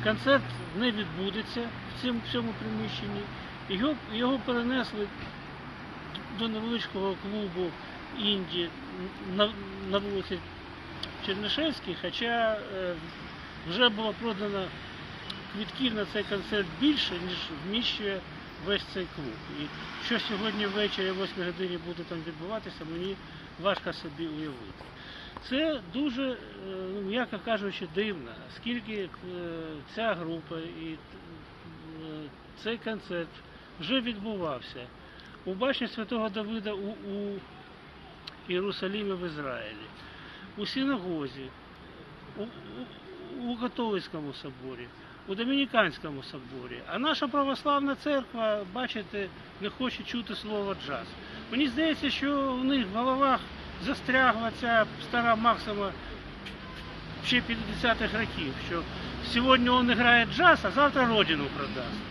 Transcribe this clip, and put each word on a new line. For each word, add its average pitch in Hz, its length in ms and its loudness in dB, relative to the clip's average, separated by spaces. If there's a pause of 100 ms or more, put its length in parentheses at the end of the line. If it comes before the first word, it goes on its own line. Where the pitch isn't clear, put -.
Концерт 240 380 6 (340)
не 240 140 4
відбудеться 202 680 -2
в - 420 -6
цьому, 247 260 2
в - 40 -2
цьому 226 200 0
приміщенні. 214 680 -2 (480)
Його, 233 260 4 (180)
його 247 260 2
перенесли 240 680 0 (1300)
до 226 100 0
невеличкого 214 720 0
клубу 185 480 0 (480)
«Інді» 185 500 2 (680)
на, 208 140 6 (400)
на 196 80 4
вулиці 196 400 -2 (880)
Чернишевській, 208 760 0
хоча, 226 560 2 (180)
е, 180 180 0 (760)
вже 226 200 8
було 214 340 2
продано 202 420 0 (880)
квитків 220 420 0
на 208 100 2
цей 202 200 0
концерт 202 420 2 (140)
більше, 269 320 6 (160)
ніж 180 80 -2 (300)
вміщує 202 540 0 (460)
весь 196 180 2 (100)
цей 185 120 -2 (100)
клуб. 135 180 -4 (260)
І 147 40 -2 (420)
що 233 140 2
сьогодні 208 460 0
ввечері 196 440 2
о 190 40 0
восьмій 185 300 -2
годині 175 420 -2
буде 175 220 -6
там 170 180 -4
відбуватися, 175 680 -6
мені 185 240 -2 (460)
важко 185 300 2
собі 156 340 -6
уявити. 151 580 -6 (640)
Це 294 320 2 (120)
дуже, 262 380 0
е, 240 60 -4 (300)
ну, 190 340 -4
м'яко 220 440 0
кажучи, 202 500 0
дивно, 175 360 0 (180)
оскільки, 233 460 -4
е, 202 140 -2 (880)
ця 220 200 2
група 165 440 -4
і, 165 280 -8
е, 160 120 -6 (1600)
цей 226 160 -2
концерт 180 500 -4 (520)
вже 214 200 2
відбувався 196 840 -4 (580)
у 185 100 -2
башні 247 340 2
Святого 220 400 -2
Давида 214 440 -2
у, 202 180 -2
у 202 480 -4 (1080)
Єрусалимі 196 640 0
в 180 140 -2
Ізраїлі, 117 600 -4 (720)
у 202 100 -2
синагозі, 170 840 0 (840)
у, 202 60 -4
у, 247 1080 -8
у 247 60 -2
католицькому 202 760 -2
соборі, 127 560 -8 (400)
у 196 60 0
домініканському 214 880 4
соборі. 123 640 -8
А 165 120 -2
наша 285 300 2
православна 277 640 4
церква, 233 720 2 (100)
бачите, 208 540 -2 (320)
не 202 100 0
хоче 247 320 -2
чути 226 320 -4
слово 202 420 0 (100)
«джаз». 127 200 -2 (440)
Мені 269 180 4
здається, 294 420 4
що 269 420 2
у 254 120 0
них 262 280 6
в 202 40 -2
головах 262 440 6 (440)
застрягла 240 640 4 (100)
ця 233 260 6 (160)
стара 233 340 6
максима 214 540 4 (1400)
ще 247 140 6
п'ятдесятих 226 720 2
років, 180 420 0 (140)
що 170 140 0 (500)
сьогодні 247 380 8
він 247 200 8
грає 240 360 10
джаз, 311 380 10
а 196 60 4
завтра 269 360 8
родину 165 380 6 (120)
продасть. 135 440 -2 (100)